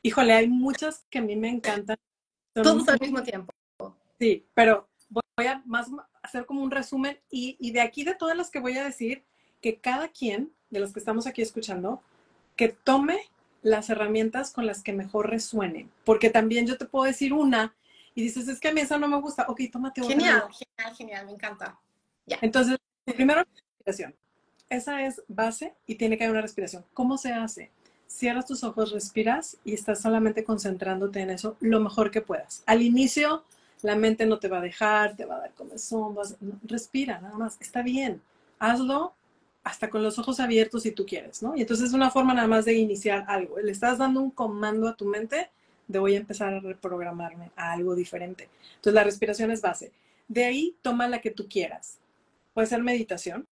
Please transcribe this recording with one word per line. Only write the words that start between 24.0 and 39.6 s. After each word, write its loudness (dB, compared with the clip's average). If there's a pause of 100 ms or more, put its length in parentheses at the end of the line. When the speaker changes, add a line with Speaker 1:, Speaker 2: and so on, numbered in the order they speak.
Speaker 1:
Esa -4
es -6
base -4 (120)
y -8
tiene 0
que -2
haber 0
una 0
respiración. -8
¿Cómo 0
se -6
hace? -8 (380)
Cierras -2
tus -8
ojos, -2
respiras -2
y -6
estás -4
solamente 2
concentrándote -4
en -4
eso -6
lo 4
mejor 0
que 0
puedas. -8
Al 6
inicio, 4 (380)
la 0
mente 4
no 4
te -4
va -2
a -2
dejar, 2
te -10
va -8
a -8
dar -12
comezón, -6
vas, -8
no, -10
respira, -6
nada -14
más. -6
Está -6
bien. -2 (380)
Hazlo 2 (500)